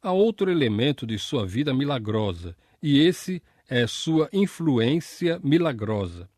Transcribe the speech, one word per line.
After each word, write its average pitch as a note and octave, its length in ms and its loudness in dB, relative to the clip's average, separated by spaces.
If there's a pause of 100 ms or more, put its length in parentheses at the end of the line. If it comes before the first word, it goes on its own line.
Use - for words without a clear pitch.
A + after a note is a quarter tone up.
Há F#3+ 120 -4
outro G3 380 2
elemento B2+ 560 0
de A2 120 -4
sua A2+ 280 -4
vida C3 280 -2
milagrosa, G#2+ 800 -4 (260)
e C#3+ 180 4
esse F3+ 420 0 (260)
é A#2+ 180 2
sua D#3 460 0
influência E3 1080 0
milagrosa. G#2+ 960 0